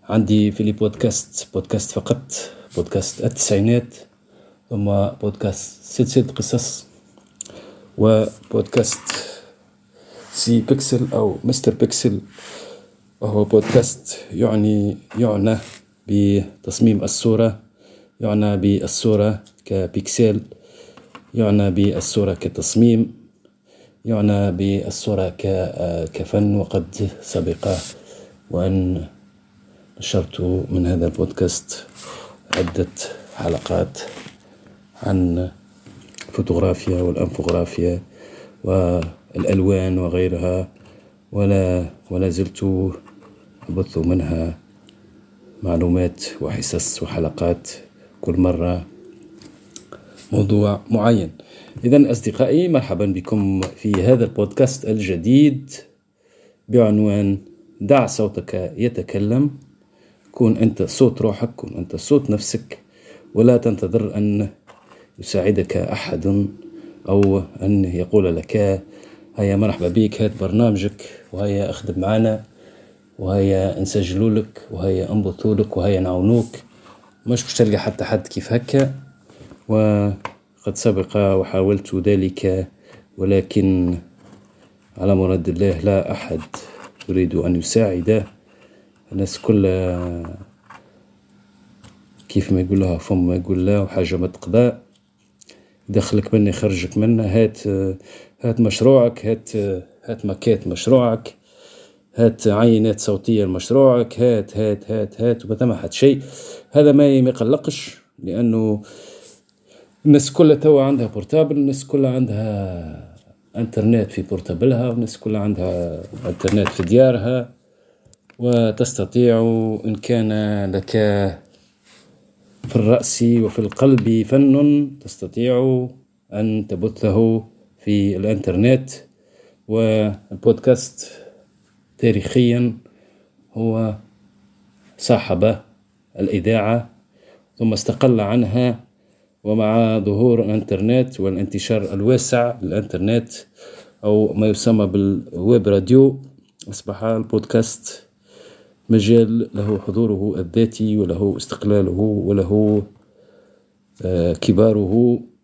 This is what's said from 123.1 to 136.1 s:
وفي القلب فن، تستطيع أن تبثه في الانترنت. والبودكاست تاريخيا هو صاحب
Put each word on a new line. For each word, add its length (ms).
وفي 360
القلب 720
فن، 640
تستطيع 880
أن 360
تبثه 760
في 320
الانترنت. 760
والبودكاست 1400
تاريخيا 760
هو 420
صاحب 600